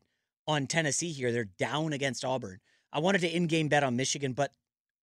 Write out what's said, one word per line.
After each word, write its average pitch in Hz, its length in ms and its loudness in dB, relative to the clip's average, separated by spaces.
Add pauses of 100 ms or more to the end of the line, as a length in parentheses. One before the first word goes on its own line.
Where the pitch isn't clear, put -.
(480)
on 147 200 0
Tennessee 165 440 0
here. 127 200 -2
They're 117 140 0
down 139 480 -2
against 135 320 -4
Auburn. 120 340 -4 (320)
I 143 80 -2
wanted 185 220 2
to 175 140 0
in-game 165 340 2
bet 143 140 6
on 127 120 2
Michigan, 135 380 -2
but, 139 180 0 (520)